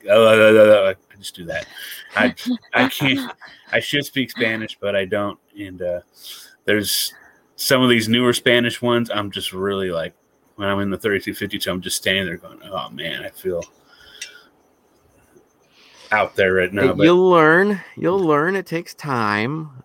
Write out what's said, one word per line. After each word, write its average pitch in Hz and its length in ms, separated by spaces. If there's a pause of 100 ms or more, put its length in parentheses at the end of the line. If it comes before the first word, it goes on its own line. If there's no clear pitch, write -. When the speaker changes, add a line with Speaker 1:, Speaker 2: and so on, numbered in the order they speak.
Speaker 1:
"Oh, 110 160
oh, 110 160
oh, 110 160
oh, 107 140 (160)
oh," 95 80 (180)
I - 40
just 98 200
do 90 100
that. 80 200 (500)
I, - 180 (400)
I 123 140
can't. 135 440 (200)
Speaker 2:
<laughs> - 200
Speaker 1:
I 92 80
should 143 240
speak 131 280
Spanish, 110 480
but 101 160
I 98 80
don't. 101 340 (200)
And, 95 220
uh, 87 200 (640)
there's - 500 (420)
some 131 260
of 127 80
these 110 180
newer 120 240
Spanish 120 500
ones, 120 280
I'm 101 200
just 95 220
really, 95 380
like, 85 220 (440)
when 101 120
I'm 98 120
in 101 100
the 92 80
thirty-two 101 360
fifty-two, 101 360
I'm 92 100
just 90 160
standing 95 300
there 85 100
going, - 280
"Oh, 80 260
man, 76 340
I 101 60
feel - 320 (2500)
out 104 260
there 95 180
right 92 180
now," 101 100
Speaker 3:
Hey, 135 100
Speaker 1:
but - 120
Speaker 3:
you'll 180 260
learn. 175 500 (160)
You'll 180 240
learn. 160 360
It 185 100
takes 170 280
time. 123 760 (140)